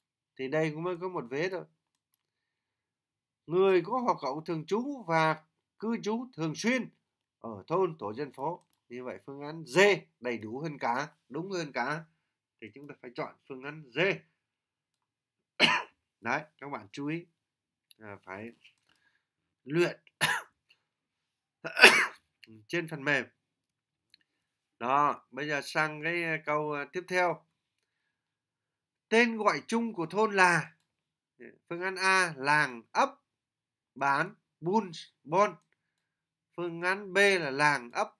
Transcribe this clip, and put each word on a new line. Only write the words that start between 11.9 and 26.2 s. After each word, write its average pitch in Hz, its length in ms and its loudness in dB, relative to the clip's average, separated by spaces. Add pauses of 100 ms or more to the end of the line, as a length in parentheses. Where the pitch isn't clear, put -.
Thì 113 140 -14
chúng 143 140 -16
ta 143 120 -18
phải 127 140 -16
chọn - 200 -8 (140)
phương 131 140 -12
án 147 320 -14
D. 139 40 -2 (1600)
<coughs> - 100 4 (520)
Đấy, 131 220 -4 (160)
các 139 100 -14
bạn 117 240 -10
chú 143 140 -8
ý, 165 200 -6 (720)
à, 107 260 -16
phải 104 280 -12 (1120)
luyện 156 360 0 (1600)
<coughs> - 1040 2
trên 165 200 -4
phần 151 160 -10
mềm. 139 220 0 (1500)
Đó, 135 520 2
bây 135 180 -8
giờ 147 160 -2
sang 151 380 -2
cái, 170 220 -4